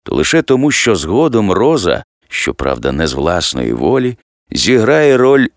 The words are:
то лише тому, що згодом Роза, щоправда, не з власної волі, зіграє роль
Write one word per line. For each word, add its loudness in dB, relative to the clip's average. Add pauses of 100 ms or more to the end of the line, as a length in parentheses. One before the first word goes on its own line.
то -6
лише 0
тому, 0
що 0
згодом 0
Роза, 0 (240)
щоправда, -4
не -2
з -4
власної -2
волі, -2 (340)
зіграє 2
роль 4 (100)